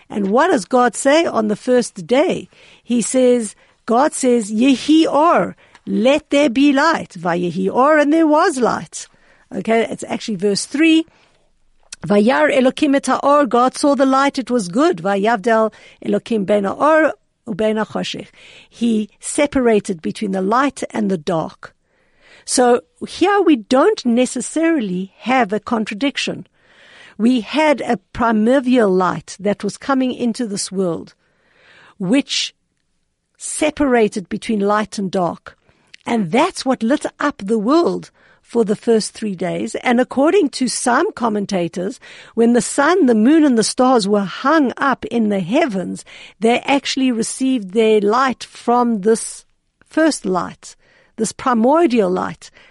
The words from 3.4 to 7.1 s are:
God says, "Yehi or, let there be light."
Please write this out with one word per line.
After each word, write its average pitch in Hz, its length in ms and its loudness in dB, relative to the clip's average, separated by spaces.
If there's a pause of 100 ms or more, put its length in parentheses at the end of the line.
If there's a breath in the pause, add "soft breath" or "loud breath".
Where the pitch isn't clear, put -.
God 247 260 2
says, 240 400 0
"Yehi 277 580 2
or, 277 460 2 (300 soft breath)
let 226 420 0
there 285 220 2
be 269 240 4
light." 285 440 -2